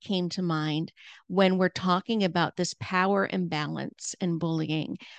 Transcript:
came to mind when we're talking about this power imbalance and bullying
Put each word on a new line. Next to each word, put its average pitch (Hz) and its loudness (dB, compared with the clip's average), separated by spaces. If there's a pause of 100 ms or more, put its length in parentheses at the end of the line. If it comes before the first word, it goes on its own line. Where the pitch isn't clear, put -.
came 180 0
to 185 -4
mind 156 0 (360)
when 185 4
we're 185 4
talking 190 0
about 170 0
this 180 -2
power 196 2
imbalance 160 -4
and 170 0
bullying 156 -2 (220)